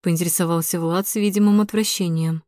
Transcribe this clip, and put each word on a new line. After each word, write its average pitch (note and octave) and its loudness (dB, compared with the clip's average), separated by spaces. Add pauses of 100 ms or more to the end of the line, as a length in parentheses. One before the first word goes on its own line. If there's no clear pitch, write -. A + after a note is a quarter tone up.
поинтересовался E3+ 0
Влад E3+ -2
с - -6
видимым G#3 4
отвращением. E3 -2